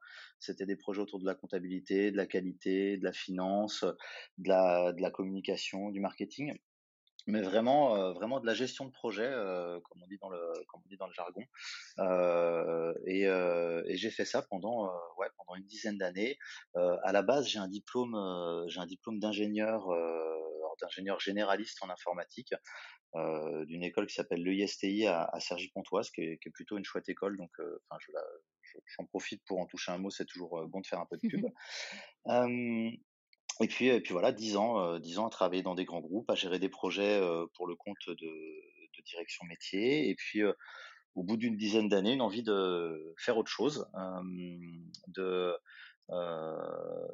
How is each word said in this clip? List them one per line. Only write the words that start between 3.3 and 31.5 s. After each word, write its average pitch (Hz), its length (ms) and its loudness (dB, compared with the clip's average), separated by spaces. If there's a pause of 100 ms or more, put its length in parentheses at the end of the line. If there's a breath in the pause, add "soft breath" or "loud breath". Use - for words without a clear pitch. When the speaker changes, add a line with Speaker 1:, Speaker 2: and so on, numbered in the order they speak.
Speaker 1:
euh, 90 80 4 (480 loud breath)
de 92 100 0
la, 90 440 8
de 87 100 -2
la 90 80 2
communication, 95 800 -4
du 98 80 -4
marketing. 101 580 -4 (680)
Mais 107 160 2
vraiment, 113 540 6
euh, 92 160 2
vraiment 110 260 -2
de 117 80 -4
la 113 80 4
gestion 127 300 -2
de 127 80 -10
projet, 110 340 -2
euh, 90 540 -2
comme 90 200 -20
on 90 60 -20
dit 98 120 -12
dans 95 100 -10
le, 90 100 -6 (300)
comme - 160 -18
on 92 40 -20
dit 95 80 -14
dans 92 120 -6
le 87 40 -14
jargon. 90 300 -6 (560 loud breath)
Euh, 85 960 4 (120)
et, 95 200 4
euh, 85 600 4
et 87 100 0
j'ai 104 140 0
fait 104 160 -2
ça 131 160 0
pendant, 104 440 -2
euh, 90 120 -4 (200)
ouais, 98 80 -2 (100)
pendant 90 200 -12
une 95 100 -12
dizaine 104 320 -6
d'années. 95 400 0 (380 loud breath)
Euh, 87 260 6
à 98 80 2
la 98 120 8
base, 127 260 4
j'ai 110 100 -2
un 95 100 -2
diplôme, 117 460 -2
euh, 87 540 -2
j'ai 82 100 -6
un 87 80 -4
diplôme 104 320 -8
d'ingénieur, 107 720 0
euh, 87 60 2 (600)
alors 80 220 -6
d'ingénieur 95 380 -4
généraliste 101 640 0
en 95 60 -6
informatique, - 680 -6 (600 loud breath)
euh, 78 500 -2
d'une 85 180 -6
école 101 240 0
qui - 60 -10
s'appelle 87 280 -2
l'E 92 120 2
I 98 80 4
S 92 160 0
T 98 140 0
I 107 140 4
à, 85 160 4
à 85 160 -2
Cergy-Pontoise, 92 720 -2
qui - 100 -8
est, 80 220 -4
qui - 60 -14
est 78 40 -12
plutôt - 240 -8
une 98 80 -4
chouette - 240 -6
école. 95 300 -4
Donc, 87 220 -12
euh, 80 280 -8
enfin, 78 160 -12
je 76 80 -16
la, 76 80 -4 (400)
je, - 160 -20 (200)
j'en 87 100 -10
profite - 400 -6
pour 92 140 -2
en 87 60 -2
toucher 90 260 -6
un 87 60 -2
mot, 95 120 -2
c'est 92 160 -6
toujours, 85 320 -8
euh, 82 80 -4
bon 90 140 -6
de 92 60 -10
faire 92 120 -4
un 85 80 -4
peu 85 100 -8
de - 100 -2
pub. 208 200 0
Speaker 2:
<laughs> - 80 -6 (720 loud breath)